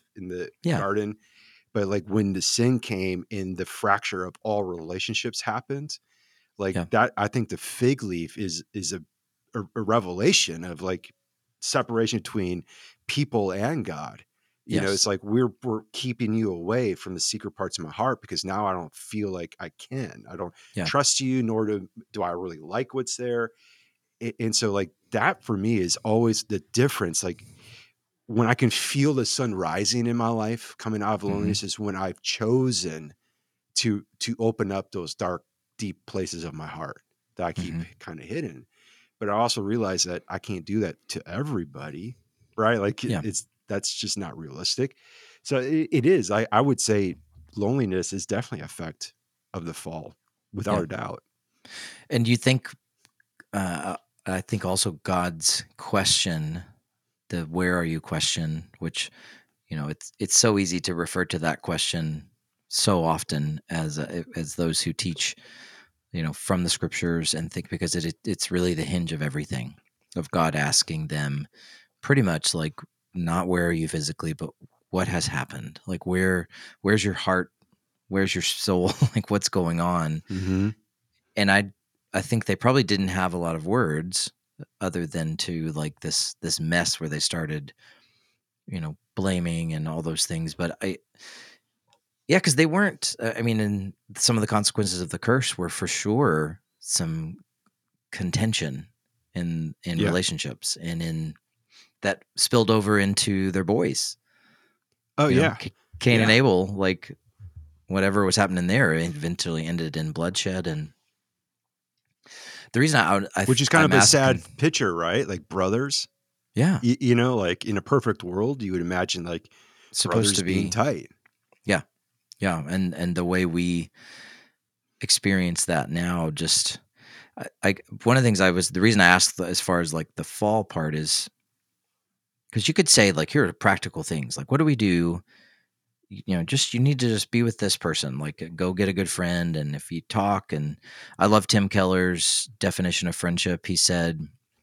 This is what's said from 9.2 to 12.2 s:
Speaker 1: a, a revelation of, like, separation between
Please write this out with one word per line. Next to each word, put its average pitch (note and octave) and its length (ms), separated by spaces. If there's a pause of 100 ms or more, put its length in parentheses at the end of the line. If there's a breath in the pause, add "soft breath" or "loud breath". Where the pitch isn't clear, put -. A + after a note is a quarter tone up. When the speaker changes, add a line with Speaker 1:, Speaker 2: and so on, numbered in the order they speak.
Speaker 1:
a, A2 80 (120)
a A#2 80
revelation F#2+ 840
of, E2+ 180
like, F#2 320 (460)
separation A2+ 580
between F2+ 460 (420 loud breath)